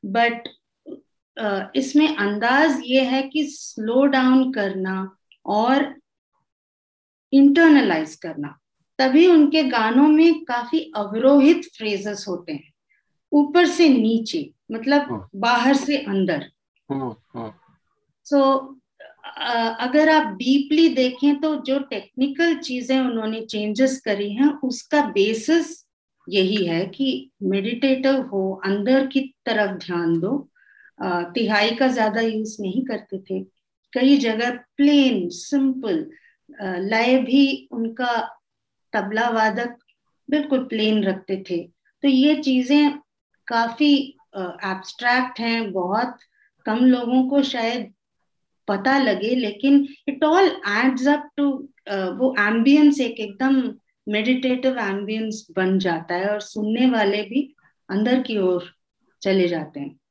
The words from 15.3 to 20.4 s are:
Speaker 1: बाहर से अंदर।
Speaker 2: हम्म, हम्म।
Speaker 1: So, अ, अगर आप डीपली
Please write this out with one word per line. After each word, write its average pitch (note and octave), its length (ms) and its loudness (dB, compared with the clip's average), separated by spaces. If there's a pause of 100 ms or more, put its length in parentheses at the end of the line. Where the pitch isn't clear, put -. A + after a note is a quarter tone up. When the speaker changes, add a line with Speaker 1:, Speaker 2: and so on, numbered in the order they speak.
Speaker 1:
बाहर A#3+ 360 2
से C#4 220 -2
अंदर। F#3 540 -4 (400)
Speaker 2:
हम्म, B2+ 480 -10
हम्म। A2 120 -12 (840)
Speaker 1:
So, C4+ 420 0 (500)
अ, A3+ 540 -6
अगर C#4+ 300 2
आप D#4 240 2
डीपली C#4 560 2